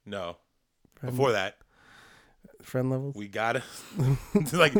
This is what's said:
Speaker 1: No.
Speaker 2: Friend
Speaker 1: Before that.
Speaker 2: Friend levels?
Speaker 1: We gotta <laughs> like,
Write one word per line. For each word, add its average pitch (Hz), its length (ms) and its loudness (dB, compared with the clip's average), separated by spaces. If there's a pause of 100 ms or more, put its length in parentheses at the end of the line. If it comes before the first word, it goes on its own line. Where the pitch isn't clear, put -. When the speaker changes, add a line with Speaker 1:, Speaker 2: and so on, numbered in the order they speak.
Speaker 1:
No. 92 320 -8 (580)
Speaker 2:
Friend 127 200 -8
Speaker 1:
Before 127 180 4
that. 98 240 -2 (1040)
Speaker 2:
Friend 127 280 -2
levels? 135 260 -4
Speaker 1:
We 104 120 -10
gotta 113 340 -2 (440)
<laughs> 139 480 0
like, 160 260 6